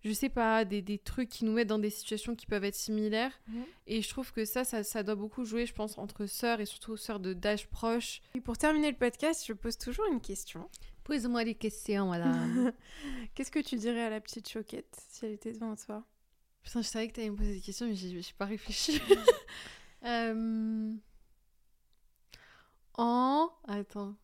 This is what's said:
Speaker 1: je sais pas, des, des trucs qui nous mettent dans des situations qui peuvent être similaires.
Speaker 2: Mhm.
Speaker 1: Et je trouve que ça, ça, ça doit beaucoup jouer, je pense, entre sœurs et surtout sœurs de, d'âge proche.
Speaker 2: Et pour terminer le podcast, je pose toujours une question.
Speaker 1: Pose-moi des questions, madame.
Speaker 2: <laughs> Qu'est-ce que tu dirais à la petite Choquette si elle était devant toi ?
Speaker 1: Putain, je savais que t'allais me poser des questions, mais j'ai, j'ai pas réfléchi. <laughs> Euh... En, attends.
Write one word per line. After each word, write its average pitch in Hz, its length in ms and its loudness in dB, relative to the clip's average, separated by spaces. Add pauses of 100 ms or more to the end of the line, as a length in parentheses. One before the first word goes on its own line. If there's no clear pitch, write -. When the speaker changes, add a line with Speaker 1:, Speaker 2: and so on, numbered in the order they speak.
Speaker 1:
je 214 80 0
sais 254 160 2
pas, 226 360 4
des, 202 180 0
des 202 160 -2
trucs - 300 -4
qui - 160 -4
nous 220 80 4
mettent 226 160 4
dans 214 100 4
des 214 120 2
situations 214 460 -4
qui - 100 -14
peuvent 202 180 0
être 202 100 0
similaires. 214 580 0 (160)
Speaker 2:
Mhm. 233 160 -6 (240)
Speaker 1:
Et 220 140 0
je - 60 -2
trouve - 240 -6
que 220 120 0
ça, 247 200 0
ça, 226 200 -2
ça 214 180 -2
doit 208 140 0
beaucoup 214 280 -4
jouer, 233 220 0
je - 80 -8
pense, 214 240 -4
entre 208 280 -6
sœurs 233 340 0
et 208 60 -2
surtout 220 300 -8
sœurs 208 240 -6
de, 185 140 -2
d'âge 208 340 0
proche. - 540 -2 (120)
Speaker 2:
Et 262 60 -2
pour 240 160 -4
terminer 302 340 6
le 254 60 -2
podcast, 285 500 2
je 233 60 -4
pose 226 240 -4
toujours 339 360 0
une 240 80 2
question. - 480 -8 (360)
Speaker 1:
Pose-moi 240 400 2
des 226 100 0
questions, 202 560 0
madame. 240 600 2 (300)
Speaker 2:
<laughs> 254 320 -6
Qu'est-ce 269 160 -6
que - 100 0
tu 277 160 -2
dirais 233 260 0
à 226 80 0
la 214 100 -4
petite - 280 -12
Choquette - 460 -8 (160)
si - 140 -12
elle 220 80 -4
était 214 200 -8
devant 220 220 -6
toi ? 214 300 -10 (580)
Speaker 1:
Putain, - 200 -2
je - 60 -2
savais 226 200 -2
que 220 60 -12
t'allais 220 160 -4
me 208 60 -6
poser 208 180 2
des 190 60 -6
questions, 202 260 -6
mais 220 80 0
j'ai, 180 280 -6
j'ai - 140 -12
pas 202 100 -2
réfléchi. 220 600 0
<laughs> - 40 6 (920)
Euh... 220 880 0 (2000)
En, 254 560 6 (160)
attends. 202 580 -4